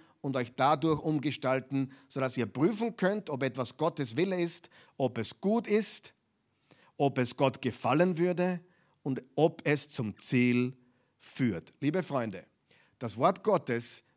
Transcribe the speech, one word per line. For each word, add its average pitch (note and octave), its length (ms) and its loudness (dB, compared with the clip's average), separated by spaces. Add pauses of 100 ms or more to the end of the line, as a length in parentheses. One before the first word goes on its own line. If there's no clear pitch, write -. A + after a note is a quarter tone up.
(200)
und C3+ 160 -4
euch A#2+ 180 -4
dadurch D3 460 4
umgestalten, C3+ 920 -2 (160)
sodass C3 280 -2
ihr A#2+ 100 0
prüfen G3+ 500 0
könnt, G3 340 0
ob C3+ 120 -2
etwas B2 340 -4
Gottes C#3+ 400 -2
Wille F3+ 240 0
ist, E3+ 280 -4 (280)
ob A#2 220 -2
es - 220 -6
gut G#3+ 260 0
ist, - 460 -2 (840)
ob C3+ 200 0
es A#2+ 180 -2
Gott C3+ 260 0
gefallen D3+ 560 0
würde F3+ 420 0 (420)
und C3+ 200 -4 (120)
ob D#3+ 300 2
es D3 240 0
zum G#2+ 300 -6
Ziel B2 580 2 (400)
führt.“ - 640 -2
Liebe D#3 220 0
Freunde, A2+ 420 -4 (540)
das G#2+ 180 -6
Wort E3 260 2
Gottes B2+ 600 0 (140)